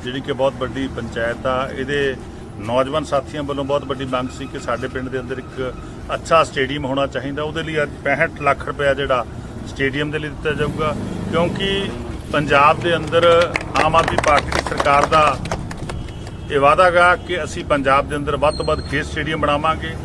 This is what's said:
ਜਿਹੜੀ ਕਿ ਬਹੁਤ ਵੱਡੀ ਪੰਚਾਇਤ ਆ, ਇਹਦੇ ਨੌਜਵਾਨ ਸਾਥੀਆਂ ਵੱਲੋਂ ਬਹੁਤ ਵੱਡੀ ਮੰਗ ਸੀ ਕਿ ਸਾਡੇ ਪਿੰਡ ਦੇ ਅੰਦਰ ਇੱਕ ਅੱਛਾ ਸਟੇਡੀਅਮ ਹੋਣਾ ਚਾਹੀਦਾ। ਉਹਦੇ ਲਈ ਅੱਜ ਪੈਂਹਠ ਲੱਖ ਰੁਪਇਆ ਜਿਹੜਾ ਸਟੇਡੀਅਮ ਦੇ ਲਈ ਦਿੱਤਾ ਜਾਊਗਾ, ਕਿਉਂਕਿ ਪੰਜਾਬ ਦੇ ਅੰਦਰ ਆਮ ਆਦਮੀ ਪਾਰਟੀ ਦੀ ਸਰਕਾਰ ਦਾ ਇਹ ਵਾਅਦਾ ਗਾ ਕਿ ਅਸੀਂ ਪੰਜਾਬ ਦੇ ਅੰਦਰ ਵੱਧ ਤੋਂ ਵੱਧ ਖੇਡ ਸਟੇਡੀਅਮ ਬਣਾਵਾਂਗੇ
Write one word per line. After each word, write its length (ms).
ਜਿਹੜੀ 160
ਕਿ 120
ਬਹੁਤ 260
ਵੱਡੀ 300
ਪੰਚਾਇਤ 580
ਆ, 280
ਇਹਦੇ 420
ਨੌਜਵਾਨ 460
ਸਾਥੀਆਂ 380
ਵੱਲੋਂ 220
ਬਹੁਤ 200
ਵੱਡੀ 200
ਮੰਗ 240
ਸੀ 180
ਕਿ 120
ਸਾਡੇ 300
ਪਿੰਡ 200
ਦੇ 120
ਅੰਦਰ 180
ਇੱਕ 360
ਅੱਛਾ 300
ਸਟੇਡੀਅਮ 400
ਹੋਣਾ 220
ਚਾਹੀਦਾ। 360
ਉਹਦੇ 200
ਲਈ 200
ਅੱਜ 80
ਪੈਂਹਠ 260
ਲੱਖ 260
ਰੁਪਇਆ 280
ਜਿਹੜਾ 300
ਸਟੇਡੀਅਮ 420
ਦੇ 80
ਲਈ 100
ਦਿੱਤਾ 240
ਜਾਊਗਾ, 420
ਕਿਉਂਕਿ 600
ਪੰਜਾਬ 480
ਦੇ 160
ਅੰਦਰ 560
ਆਮ 120
ਆਦਮੀ 200
ਪਾਰਟੀ 200
ਦੀ 220
ਸਰਕਾਰ 380
ਦਾ 300
ਇਹ 100
ਵਾਅਦਾ 300
ਗਾ 260
ਕਿ 280
ਅਸੀਂ 200
ਪੰਜਾਬ 440
ਦੇ 80
ਅੰਦਰ 200
ਵੱਧ 200
ਤੋਂ 80
ਵੱਧ 160
ਖੇਡ 240
ਸਟੇਡੀਅਮ 360
ਬਣਾਵਾਂਗੇ 640